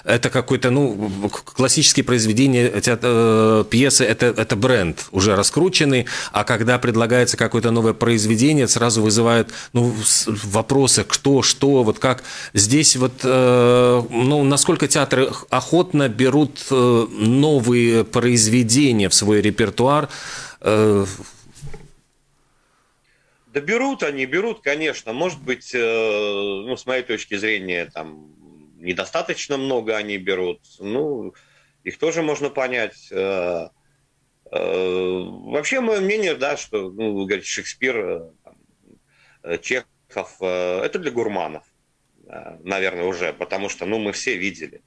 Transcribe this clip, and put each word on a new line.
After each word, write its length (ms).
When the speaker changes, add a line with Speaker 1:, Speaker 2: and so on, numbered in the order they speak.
Speaker 1:
это 240
какое-то, 420
ну, 580
к-, 140
классические 480
произведения, 640
теат-, 240
э, 640
пьесы, 360
это, 220
это 280
бренд 560
уже 240
раскрученный, 680
а 120
когда 360
предлагается 560
какое-то 360
новое 220
произведение, 760
сразу 340
вызывает, 480
ну, 180
с-, 220
вопросы, 760
кто, 380
что, 400
вот 160
как. 260
Здесь 420
вот, 280
э, 880
ну, 320
насколько 440
театры 440
х-, 180
охотно 600
берут, 600
э, 400
новые 960
произведения 1040
в 60
свой 260
репертуар, 680
э, 440
Speaker 2:
Да 140
берут 420
они, 220
берут, 360
конечно. 520
Может 280
быть, 320
э, 60
ну, 960
с 80
моей 180
точки 320
зрения, 500
там, 460
недостаточно 800
много 400
они 200
берут. 420
Ну, 540
их 140
тоже 240
можно 280
понять. 640
Э, 580
э, 720
вообще, 540
моё 220
мнение, 340
да, 220
что, 340
ну, 240
вы 100
говорите, 220
Шекспир, 500
э, 320
там, 120
э, 160
Чехов, 800
э, 420
это 160
для 120
гурманов, 520
э, 360
наверное, 420
уже, 280
потому 360
что, 160
ну, 120
мы 140
все 260
видели 500